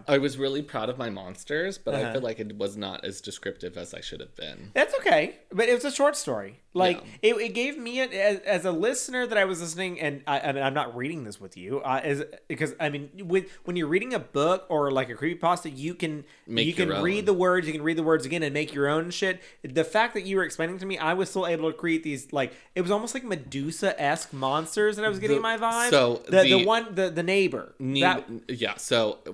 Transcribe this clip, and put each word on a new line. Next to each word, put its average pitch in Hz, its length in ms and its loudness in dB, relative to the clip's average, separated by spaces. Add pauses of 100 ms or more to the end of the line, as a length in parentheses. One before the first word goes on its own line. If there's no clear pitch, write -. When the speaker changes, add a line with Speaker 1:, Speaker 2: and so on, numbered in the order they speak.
Speaker 1:
I 139 120 6
was 135 180 0
really 135 240 -2
proud 120 280 -4
of 127 100 -6
my 117 100 -4
monsters, 143 720 -6
but - 160 -2
I 135 80 0
Speaker 2:
Uh-huh. 113 100 -4
Speaker 1:
feel 131 80 -2
like 113 180 -4
it 104 160 -6
was 101 220 -4
not 98 260 -8
as 98 160 -8
descriptive 95 580 -10
as 90 180 -12
I - 60 -12
should - 180 -10
have - 160 -16
been. - 400 -12
Speaker 2:
That's 294 240 2
okay, 175 380 2 (140)
but 226 180 2
it 247 40 6
was 247 120 0
a 277 60 -2
short 285 240 2
story. 107 440 -6 (140)
Like, 180 280 4 (200)
Speaker 1:
Yeah. 220 120 6
Speaker 2:
it, 208 80 0
it 220 120 -2
gave 269 240 -2
me, 240 220 -6
a, 262 60 2
as, 196 340 2
as 185 240 2
a 185 80 2
listener 247 560 0
that 220 100 0
I 196 60 6
was 190 160 0
listening, 170 400 -6
and 143 260 -2
I, 143 140 2
I 143 140 0
mean, 139 100 0
I'm 135 100 2
not 120 220 -2
reading 131 300 -6
this 104 160 -12
with 95 160 -16
you, 104 240 -4
uh, 131 200 0
is, 147 220 -2 (240)
because, 156 320 -4
I 156 80 -2
mean, 143 220 -6 (160)
with, 190 260 0 (140)
when 175 100 -4
you're 160 140 0
reading 220 240 0
a 208 60 -2
book 156 500 0
or, 147 200 2
like, 131 200 0
a 117 60 -8
creepypasta, 165 600 0
you 151 180 -6
can, 156 300 -6 (240)
Speaker 1:
Make 113 200 2
Speaker 2:
you 165 60 2
can 180 140 0
Speaker 1:
your 95 140 -2
Speaker 2:
read 196 180 2
Speaker 1:
own. 190 60 -4
Speaker 2:
the 202 80 6
words, 180 340 4
you 156 60 -4
can 151 100 -6
read 160 140 0
the 165 60 0
words 156 220 4
again 160 160 -2
and 143 120 -2
make 151 200 -2
your 143 140 2
own 160 240 0
shit. 185 300 -2 (220)
The 147 200 0
fact 220 300 2
that 208 120 -4
you 196 120 0
were 180 80 4
explaining 165 340 -4
to 185 60 -8
me, 190 120 -4
I 160 160 2
was 185 160 0
still 185 160 0
able 160 240 0
to 156 80 -4
create 165 260 0
these, 143 280 -6
like, 139 220 0 (220)
it 180 60 2
was 175 100 -2
almost 220 220 0
like 262 120 -8
Medusa-esque 151 1040 -2
monsters 160 640 0
that 208 80 -4
I 220 60 2
was 196 100 -2
getting 214 160 2
Speaker 1:
The, 208 40 2
Speaker 2:
in - 20 2
my 226 160 0
vibe. 233 320 2
Speaker 1:
so 123 400 4
Speaker 2:
The, 190 140 8
the 131 60 8 (100)
Speaker 1:
the 180 60 4
Speaker 2:
one, 226 300 2
the, 185 140 0
the 170 140 -2
neighbor. 175 540 0
Speaker 1:
ne-, 135 220 -2
Speaker 2:
That 180 220 4 (260)
Speaker 1:
yeah, 117 300 -2
so, 113 400 2 (160)